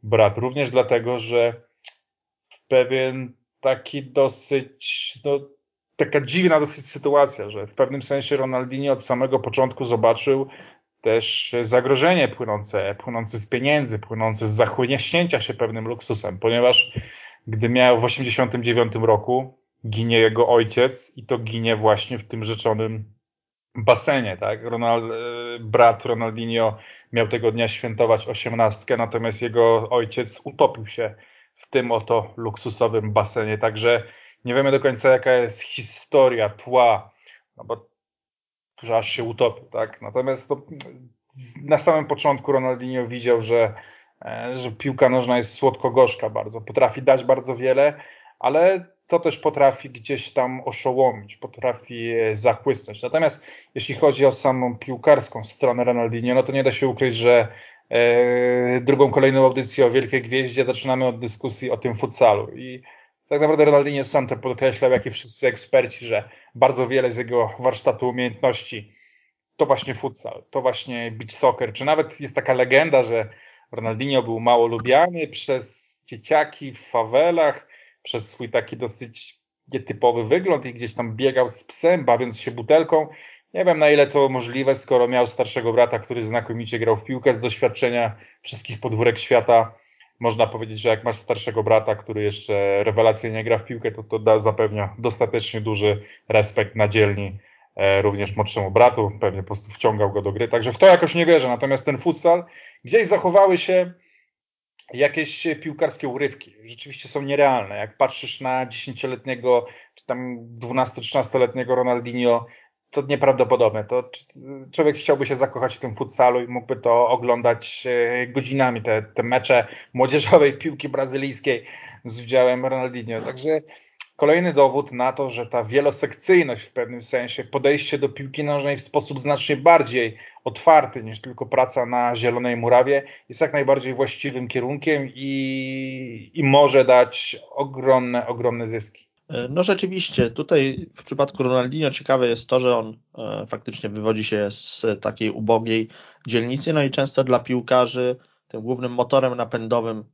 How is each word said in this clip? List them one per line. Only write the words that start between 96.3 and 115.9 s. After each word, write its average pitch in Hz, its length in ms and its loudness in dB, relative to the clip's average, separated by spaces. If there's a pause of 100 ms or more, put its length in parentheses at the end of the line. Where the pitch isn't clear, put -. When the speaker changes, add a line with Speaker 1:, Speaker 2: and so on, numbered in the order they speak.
Speaker 1:
na 107 120 2
dzielni, 101 500 0 (380)
e, 98 260 2
również 101 340 -2
młodszemu 104 340 -4
bratu, 113 500 4
pewnie 98 220 -4
po - 40 -12
prostu - 240 -12
wciągał 104 420 0
go 101 100 -2
do 98 100 -4
gry, 113 160 -4
także 117 240 -2
w - 60 -10
to 190 80 8
jakoś 175 280 6
nie 170 120 2
wierzę. 156 220 6
Natomiast 135 380 -2
ten 139 120 -2
futsal, 170 460 2 (400)
gdzieś 185 220 2
zachowały 185 520 4
się 180 340 0 (1000)
jakieś 147 540 -2 (160)
piłkarskie 147 460 -4
urywki, 139 460 -6 (100)
rzeczywiście 120 440 -20
są 143 140 -6
nierealne. 135 540 2
Jak 107 200 -8
patrzysz - 440 -4
na 127 260 -4
dziesięcioletniego 123 1000 -2 (280)
czy - 120 -20
tam 123 320 -8 (200)
dwunasto-trzynastoletniego 123 1160 -2
Ronaldinho, 120 720 0 (440)
to 143 120 -4
nieprawdopodobne. 123 800 2
To 123 180 -2
c-, - 380 -20 (320)
człowiek 151 240 2
chciałby 135 300 -2
się 131 100 -4
zakochać 131 400 -4
w - 20 -20
tym 120 160 -10